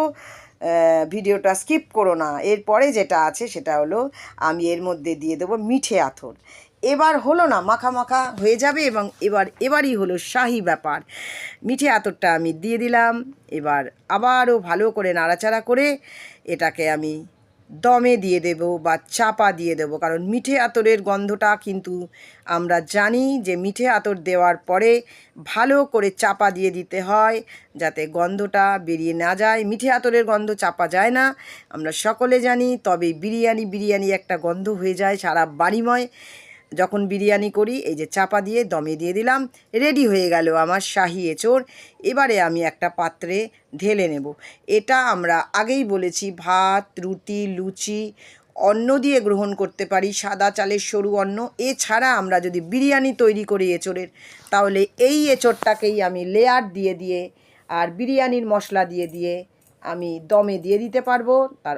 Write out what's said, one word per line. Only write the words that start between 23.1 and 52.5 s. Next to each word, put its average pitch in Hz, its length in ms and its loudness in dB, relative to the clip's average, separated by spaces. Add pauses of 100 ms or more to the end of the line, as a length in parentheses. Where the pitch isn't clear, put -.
যে 185 140 -2
মিঠে 196 340 -2
আতর 208 260 0
দেওয়ার 175 420 2
পরে 196 340 2 (520)
ভালো 269 420 2
করে 208 260 0
চাপা 202 400 0
দিয়ে 185 200 -2
দিতে 180 300 -6
হয়, 214 360 2 (380)
যাতে 156 320 -4
গন্ধটা 196 580 0 (200)
বেরিয়ে 165 280 -2
না 170 220 0
যায়। 220 280 2
মিঠে 214 280 -2
আতরের 240 340 2
গন্ধ 208 280 0
চাপা 180 340 -2
যায় 190 240 2
না, 262 240 2 (340)
আমরা 156 220 -6
সকলে 247 480 0
জানি। 247 440 0
তবে 170 300 0
বিরিয়ানি, 220 520 -2
বিরিয়ানি 202 460 0
একটা 185 260 -2
গন্ধ 175 320 -4
হয়ে 190 240 -2
যায় 196 240 0
সারা 170 280 0
বাড়িময়। 226 600 0 (680)
যখন 190 340 0
বিরিয়ানি 202 420 0
করি, 214 280 0
এই 160 180 -4
যে 156 100 -8
চাপা 190 360 0
দিয়ে 220 220 0
দমে 160 320 -4
দিয়ে 170 180 -4
দিলাম, 247 280 0 (320)
রেডি 277 340 2
হয়ে 190 220 2
গেল 165 260 2
আমার 170 260 2
শাহি 185 480 -2
এঁচোড়। 233 340 2 (400)
এবারে 247 380 2
আমি 170 220 0
একটা 165 260 -2
পাত্রে 170 480 -4 (380)
ঢেলে 190 320 0
নেব। 143 180 -4 (420)
এটা 214 300 2
আমরা 185 400 2 (160)
আগেই 247 300 0
বলেছি, 190 480 -4
ভাত, 185 540 0 (140)
রুটি, 190 480 -8
লুচি, 190 540 -6 (540)
অন্ন 226 420 2
দিয়ে 269 220 2
গ্রহণ 202 360 0
করতে 190 300 -6
পারি, 190 280 0
সাদা 196 380 0
চালের 202 280 -2
সরু 202 360 -2
অন্ন। 202 320 -2 (100)
এছাড়া 247 560 0
আমরা 190 260 0
যদি 175 220 -4